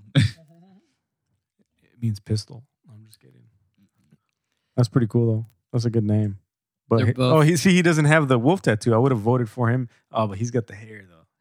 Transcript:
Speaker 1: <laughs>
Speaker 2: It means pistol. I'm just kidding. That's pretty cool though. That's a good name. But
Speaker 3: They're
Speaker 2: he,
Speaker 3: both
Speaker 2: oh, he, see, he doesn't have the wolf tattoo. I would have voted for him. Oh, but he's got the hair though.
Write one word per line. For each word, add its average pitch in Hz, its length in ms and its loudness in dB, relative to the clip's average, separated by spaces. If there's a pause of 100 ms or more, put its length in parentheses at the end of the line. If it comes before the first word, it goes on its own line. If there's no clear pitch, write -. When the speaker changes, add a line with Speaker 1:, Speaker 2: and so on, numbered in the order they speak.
(140)
Speaker 1:
<laughs> 143 80 4 (1600)
Speaker 2:
It - 180 -20
means 110 200 -4
pistol. 110 440 -8 (260)
I'm 110 160 -20
just 107 140 -20
kidding. 127 220 -20 (1300)
That's 123 120 0
pretty 117 180 0
cool 117 200 0 (100)
though. 113 100 -8 (260)
That's 117 120 -4
a 120 60 -2
good 113 140 -2
name. 107 340 -2 (500)
But 113 100 2
Speaker 3:
They're 104 80 2
Speaker 2:
he, 120 60 2
Speaker 3:
both 127 220 0
Speaker 2:
oh, 156 60 4
he, 156 160 2
see, 185 160 2
he 180 100 4
doesn't 160 240 2
have 151 200 4
the 131 120 2
wolf 156 240 2
tattoo. 113 300 0
I 110 60 4
would 131 140 2
have 113 80 -2
voted 120 280 0
for 117 220 -2
him. 123 180 -4 (220)
Oh, 113 160 -2
but 98 120 -10
he's 120 120 -6
got 120 160 -4
the 101 80 -20
hair 107 340 -20
though. 82 180 -20 (140)